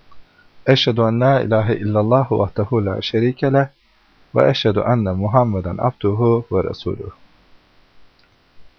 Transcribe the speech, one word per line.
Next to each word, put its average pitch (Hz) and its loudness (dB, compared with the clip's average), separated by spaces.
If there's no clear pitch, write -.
Eşhedü 123 2
en 113 2
la 131 4
ilahe 110 0
illallah 107 0
vahdehu 104 -2
la 101 -4
şerike 127 0
leh 139 2
ve 135 4
eşhedü 104 0
enne 107 0
Muhammeden 98 -2
abduhu 117 0
ve 95 0
resuluhu. - -8